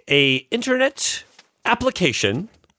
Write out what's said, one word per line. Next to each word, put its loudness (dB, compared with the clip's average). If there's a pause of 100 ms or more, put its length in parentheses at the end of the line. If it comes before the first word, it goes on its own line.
a 4 (160)
internet -2 (400)
application 0 (300)